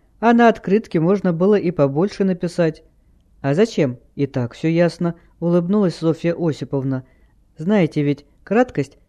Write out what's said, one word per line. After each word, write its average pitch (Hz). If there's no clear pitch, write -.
а 233
на 233
открытке 208
можно 185
было 190
и 175
побольше 151
написать». 175
«А 139
зачем? 156
И 139
так 123
все -
ясно», 170
улыбнулась 175
Софья 165
Осиповна. 135
«Знаете 160
ведь, 143
краткость — -